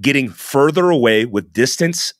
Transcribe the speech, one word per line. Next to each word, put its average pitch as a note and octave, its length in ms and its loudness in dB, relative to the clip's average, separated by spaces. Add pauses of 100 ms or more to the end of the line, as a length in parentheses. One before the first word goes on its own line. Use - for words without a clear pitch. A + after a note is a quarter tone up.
getting C3+ 280 0
further D#3 640 0
away A2+ 340 2
with G#2 280 -6
distance, - 680 -2